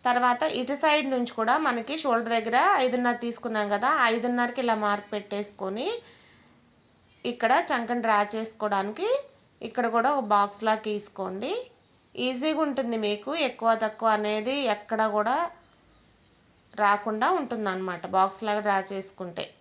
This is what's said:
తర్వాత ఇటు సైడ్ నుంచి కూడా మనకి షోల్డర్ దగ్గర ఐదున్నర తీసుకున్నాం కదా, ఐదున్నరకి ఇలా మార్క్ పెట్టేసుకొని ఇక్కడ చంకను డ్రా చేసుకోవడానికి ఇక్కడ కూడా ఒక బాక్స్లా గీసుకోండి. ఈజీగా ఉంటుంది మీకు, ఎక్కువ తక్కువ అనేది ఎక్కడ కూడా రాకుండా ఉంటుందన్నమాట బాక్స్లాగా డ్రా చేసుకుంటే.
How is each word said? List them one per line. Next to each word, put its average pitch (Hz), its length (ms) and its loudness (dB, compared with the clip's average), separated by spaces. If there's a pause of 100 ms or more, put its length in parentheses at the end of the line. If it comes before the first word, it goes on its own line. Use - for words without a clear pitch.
తర్వాత 247 380 2 (160)
ఇటు 254 240 -2
సైడ్ 302 320 4
నుంచి 247 240 -2
కూడా 226 160 4 (100)
మనకి 240 380 -2
షోల్డర్ 233 320 2
దగ్గర 226 240 2 (260)
ఐదున్నర 247 400 2
తీసుకున్నాం 226 480 -2
కదా, 208 160 2 (240)
ఐదున్నరకి 240 520 0
ఇలా 226 200 2
మార్క్ 202 300 0
పెట్టేసుకొని 202 760 -6 (1400)
ఇక్కడ 233 220 0 (180)
చంకను 240 340 -2
డ్రా 220 120 4 (180)
చేసుకోవడానికి 214 760 -2 (600)
ఇక్కడ 233 180 -2 (100)
కూడా 233 220 4
ఒక 247 140 -2
బాక్స్లా 208 420 2 (120)
గీసుకోండి. 208 680 -6 (760)
ఈజీగా 269 400 0
ఉంటుంది 240 300 -2 (100)
మీకు, 208 240 -2 (180)
ఎక్కువ 226 260 2 (100)
తక్కువ 220 340 0
అనేది 214 380 -2 (180)
ఎక్కడ 214 260 -4 (160)
కూడా 214 200 2 (1500)
రాకుండా 214 440 2 (120)
ఉంటుందన్నమాట 190 680 -4 (120)
బాక్స్లాగా 208 480 0
డ్రా 196 140 2 (120)
చేసుకుంటే. 190 540 -8 (140)